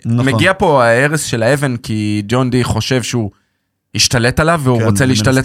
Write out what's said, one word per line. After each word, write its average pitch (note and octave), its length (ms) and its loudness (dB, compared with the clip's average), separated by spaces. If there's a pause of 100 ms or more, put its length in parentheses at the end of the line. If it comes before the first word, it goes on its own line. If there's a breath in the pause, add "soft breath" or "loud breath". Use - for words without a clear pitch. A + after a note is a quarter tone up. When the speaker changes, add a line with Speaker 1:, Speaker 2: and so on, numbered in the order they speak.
Speaker 1:
נכון. A#2+ 200 0
Speaker 2:
מגיע D#3+ 320 2
פה D3 280 2
ההרס C#3+ 380 2
של A#2 200 -4
האבן, C3+ 340 0
כי G#2 500 -4
ג'ון B2 220 0
די A#2+ 140 0
חושב A2+ 400 -2
שהוא A2 280 -4 (640)
השתלט A#2+ 440 0
עליו, D#3+ 240 0
והוא B2+ 160 2
Speaker 1:
כן, A2+ 60 0
Speaker 2:
רוצה G#2+ 180 2
Speaker 1:
מן C3 60 2
Speaker 2:
להשתלט C3 360 2